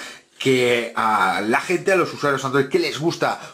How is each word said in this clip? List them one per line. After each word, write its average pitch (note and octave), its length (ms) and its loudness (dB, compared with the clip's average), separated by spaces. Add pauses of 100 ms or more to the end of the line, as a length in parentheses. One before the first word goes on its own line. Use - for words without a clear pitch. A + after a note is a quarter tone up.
(380)
que B2 600 2
a G2+ 500 2
la C3+ 140 2
gente, F3+ 320 0
a - 20 4
los D#3 180 0
usuarios C3+ 300 -2
Android C3+ 240 0
que F3 100 0
les D#3 220 -2
gusta D3 400 -2 (140)